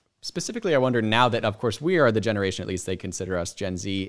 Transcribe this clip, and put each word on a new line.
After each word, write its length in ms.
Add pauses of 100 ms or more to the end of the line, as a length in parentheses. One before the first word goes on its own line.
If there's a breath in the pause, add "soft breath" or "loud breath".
(220)
specifically, 520
I 40
wonder 240
now 260
that, 160
of 160
course, 220
we 160
are 120
the 120
generation, 420
at 60
least 160
they 100
consider 420
us 160
Gen 220
Z 340